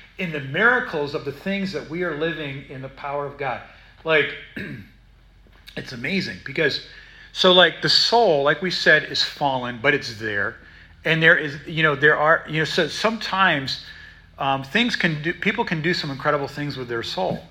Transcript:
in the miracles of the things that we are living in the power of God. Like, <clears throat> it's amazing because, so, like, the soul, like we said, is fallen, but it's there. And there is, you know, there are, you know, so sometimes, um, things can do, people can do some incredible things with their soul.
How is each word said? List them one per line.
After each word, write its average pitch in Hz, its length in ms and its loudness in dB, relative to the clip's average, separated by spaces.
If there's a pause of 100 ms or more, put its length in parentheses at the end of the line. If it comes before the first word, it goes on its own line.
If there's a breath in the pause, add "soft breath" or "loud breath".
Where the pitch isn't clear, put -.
(160 loud breath)
in 180 160 -6
the 147 80 -4
miracles 156 720 0
of 143 120 -6
the 139 60 -4
things 196 400 -4
that 131 180 -8
we 175 120 -6
are 160 140 -2
living 147 540 -6
in 135 100 -12
the 131 80 -12
power 143 380 -8
of 135 100 -12
God. 127 240 -4 (420 loud breath)
Like, 156 320 2 (220)
<clears throat> - 1200 -18
it's - 160 -10
amazing 131 520 -4
because, 139 420 -2 (460 loud breath)
so, 185 200 6
like, 180 300 6
the 160 80 2
soul, 202 540 4
like 151 180 2
we 180 80 -2
said, 156 340 4
is - 180 -2
fallen, 123 600 -2
but 143 100 4
it's 120 260 -4
there. 107 380 -4 (480 loud breath)
And 160 180 0
there 160 140 8
is, 139 200 -4 (100)
you 160 160 -2
know, 151 120 4
there 147 220 4
are, 156 320 4
you 156 120 -2
know, 156 40 0
so 147 240 0
sometimes, 190 960 0 (540 loud breath)
um, 135 260 -2
things 233 320 0
can 156 240 0
do, 165 140 -4
people 214 320 -2
can 160 160 -2
do 175 100 0
some 160 180 -4
incredible 139 380 -2
things 143 300 -8
with 123 100 -8
their 117 140 -4
soul. - 480 -4